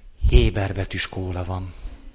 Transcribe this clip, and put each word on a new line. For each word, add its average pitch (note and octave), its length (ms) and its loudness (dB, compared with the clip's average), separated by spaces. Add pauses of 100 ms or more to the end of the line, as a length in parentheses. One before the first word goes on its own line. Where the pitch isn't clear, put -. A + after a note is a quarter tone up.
(280)
héber G2+ 460 4
betűs F#2+ 340 -4
kóla F#2 360 -6
van. F#2 280 -6 (420)